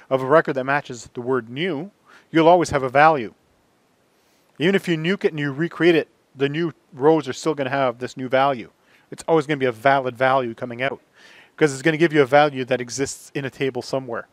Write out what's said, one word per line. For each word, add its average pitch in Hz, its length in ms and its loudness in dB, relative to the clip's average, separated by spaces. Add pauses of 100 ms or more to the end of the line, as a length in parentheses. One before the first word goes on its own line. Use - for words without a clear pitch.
of 131 140 0
a - 20 -6
record 151 280 2
that 131 100 -4
matches 135 500 -6
the 127 80 -12
word 123 280 -4
new, 156 420 -8 (400)
you'll 160 160 4
always 175 220 6
have 139 140 -2
a 131 60 -2
value. 143 440 4 (1200)
Even 180 160 0
if 185 140 -2
you 165 100 -2
nuke 180 280 -4
it 180 60 0
and 156 80 -10
you 147 120 -2
recreate 160 440 2
it, 143 120 0 (280)
the 139 140 -2
new 156 220 -4 (220)
rows 147 340 2
are 123 60 -6
still 156 200 -4
gonna 135 160 -4
have 127 300 -2
this 120 160 -10
new 131 140 -10
value. 131 420 0 (400)
It's - 160 -18
always 160 180 2
gonna 151 120 -4
be 131 80 -2
a 127 60 0
valid 127 440 0
value 127 400 0
coming 120 260 -10
out, 131 200 -6 (560)
'cause 151 160 2
it's 131 80 -10
gonna 156 160 2
give 156 160 2
you 151 80 4
a 135 40 6
value 139 400 2
that 123 140 -2
exists 123 560 -8
in 139 100 -6
a 127 40 -6
table 127 320 -6
somewhere 127 520 -8